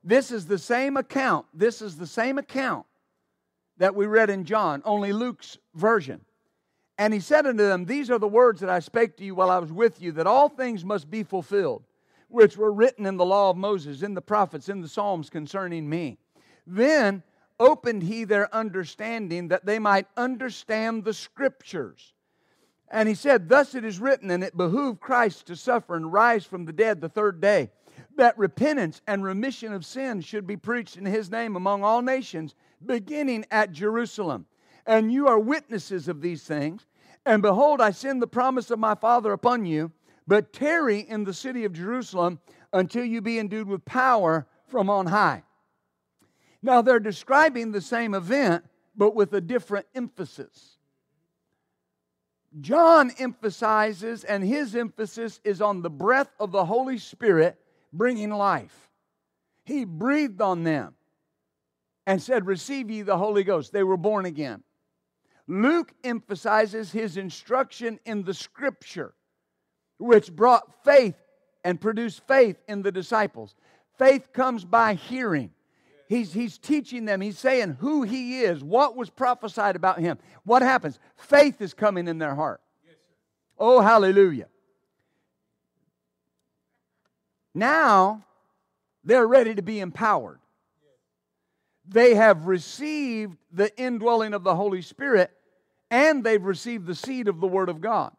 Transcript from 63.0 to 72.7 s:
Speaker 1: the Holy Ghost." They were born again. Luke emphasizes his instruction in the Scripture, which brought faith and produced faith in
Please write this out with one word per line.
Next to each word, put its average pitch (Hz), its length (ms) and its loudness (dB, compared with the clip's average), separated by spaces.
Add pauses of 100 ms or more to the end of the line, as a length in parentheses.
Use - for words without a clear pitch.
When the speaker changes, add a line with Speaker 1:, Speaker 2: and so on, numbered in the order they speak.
Speaker 1:
the 190 140 0
Holy 202 280 0
Ghost." 175 280 -2
They 202 120 0
were 190 120 0
born 190 300 -2
again. 143 360 -10 (840)
Luke 247 440 0 (120)
emphasizes 220 880 -2
his 208 240 -6
instruction 226 880 -6
in 208 180 -6
the 175 120 -8
Scripture, - 800 -10 (840)
which 214 340 4
brought 226 520 2
faith 262 320 6 (480)
and 180 160 -4
produced 220 460 -4
faith 247 300 4 (120)
in 202 140 -8